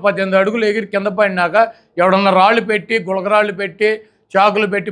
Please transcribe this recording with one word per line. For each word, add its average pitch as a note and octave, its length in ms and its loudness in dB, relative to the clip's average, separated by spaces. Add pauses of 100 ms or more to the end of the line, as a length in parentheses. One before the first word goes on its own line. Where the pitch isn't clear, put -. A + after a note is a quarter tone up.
పద్దెనిమిది F#3+ 340 0
అడుగులు G#3 300 0
ఎగిరి G#3 260 -4
కింద G3+ 140 -2 (100)
పడినాక F#3 380 0 (440)
ఎవడన్నా F#3+ 380 2
రాళ్ళు G#3+ 320 4
పెట్టి, G#3+ 240 -4 (140)
గులకరాళ్ళు G3+ 520 0
పెట్టి, G3+ 300 -2 (440)
చాకులు G3+ 380 2
పెట్టి G3+ 200 -6